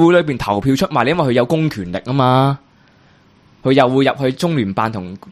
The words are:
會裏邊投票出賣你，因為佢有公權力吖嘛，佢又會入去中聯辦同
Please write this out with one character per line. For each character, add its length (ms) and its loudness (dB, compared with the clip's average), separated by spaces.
會 160 6
裏 100 -4
邊 60 -6
投 220 -2
票 160 0
出 100 -2
賣 180 0
你， 60 0
因 80 0
為 60 0
佢 80 0
有 120 2
公 260 0
權 220 -10
力 120 -6
吖 80 -6
嘛， 460 2
佢 100 0
又 160 4
會 160 2
入 120 0
去 160 -2
中 240 -4
聯 180 -2
辦 160 -2
同 260 -12